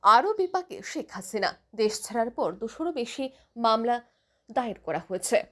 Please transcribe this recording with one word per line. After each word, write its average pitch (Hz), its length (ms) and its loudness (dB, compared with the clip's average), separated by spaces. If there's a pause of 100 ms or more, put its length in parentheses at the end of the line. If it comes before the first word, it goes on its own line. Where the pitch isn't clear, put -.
আরও 320 340 8
বিপাকে 359 380 -2 (140)
শেখ - 200 -8
হাসিনা। 196 400 -4 (300)
দেশ 214 120 2 (100)
ছাড়ার 233 280 -2
পর 240 180 -2 (120)
দুশোরও 311 320 -6
বেশি 262 320 -6 (320)
মামলা 226 400 2 (540)
দায়ের 233 360 -2
করা 151 220 -2
হয়েছে। 190 300 0 (120)